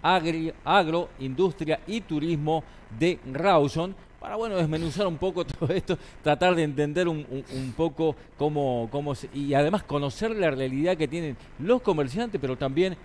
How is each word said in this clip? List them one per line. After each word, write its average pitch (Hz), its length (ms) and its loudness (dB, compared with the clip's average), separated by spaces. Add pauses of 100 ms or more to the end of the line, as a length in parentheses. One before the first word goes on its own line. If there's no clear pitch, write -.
Agri-, 160 500 2 (120)
Agro, 170 460 2 (100)
Industria 151 640 0
y 214 140 -4
Turismo 156 640 -2 (340)
de 170 220 2 (120)
Rawson, 165 600 2 (240)
para, - 160 -10
bueno, 220 220 -4
desmenuzar 165 500 0
un 165 100 -2
poco 175 280 -2
<laughs> - 20 -4
todo 147 260 -2
esto, 185 240 0 (280)
tratar 180 320 4
de 165 80 2
entender 147 420 0
un, 160 120 0 (120)
un, 135 140 -8 (100)
un 131 220 -6
poco 160 400 0 (200)
cómo, 135 540 0
cómo 143 240 -4
se, - 180 -10
y 143 220 -2
además 151 300 4
conocer 147 480 -2
la 185 180 2
realidad 135 460 0
que 156 100 0
tienen 147 300 -6 (240)
los 233 220 2
comerciantes, 170 580 0
pero 131 180 -4
también 156 460 0